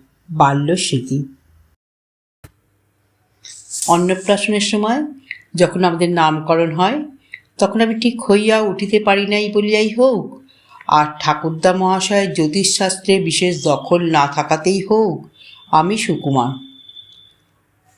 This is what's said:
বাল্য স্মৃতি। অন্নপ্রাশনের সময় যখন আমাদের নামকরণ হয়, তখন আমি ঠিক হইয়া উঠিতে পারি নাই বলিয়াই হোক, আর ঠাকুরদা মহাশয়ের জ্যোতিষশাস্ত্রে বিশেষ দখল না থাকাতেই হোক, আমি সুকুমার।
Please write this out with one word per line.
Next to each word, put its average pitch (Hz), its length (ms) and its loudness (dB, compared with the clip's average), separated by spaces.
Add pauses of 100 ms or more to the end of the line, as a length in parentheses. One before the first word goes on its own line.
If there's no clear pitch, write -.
(300)
বাল্য 147 460 2
স্মৃতি। 135 480 -2 (2750)
অন্নপ্রাশনের 190 720 0
সময় 220 440 -2 (500)
যখন 175 300 2
আমাদের 170 260 2
নামকরণ 160 640 2
হয়, 214 320 0 (540)
তখন 208 220 2
আমি 226 200 0
ঠিক 233 300 -2
হইয়া 214 300 4
উঠিতে 208 400 0
পারি 202 260 2
নাই 208 260 -2
বলিয়াই 214 420 0
হোক, 247 480 0 (440)
আর 151 200 2 (140)
ঠাকুরদা 160 520 0
মহাশয়ের 190 600 0
জ্যোতিষশাস্ত্রে 185 880 0
বিশেষ 165 440 -2
দখল 165 460 0
না 147 160 4
থাকাতেই 156 540 -2
হোক, 208 480 0 (420)
আমি 175 280 2
সুকুমার। 139 680 -2 (1300)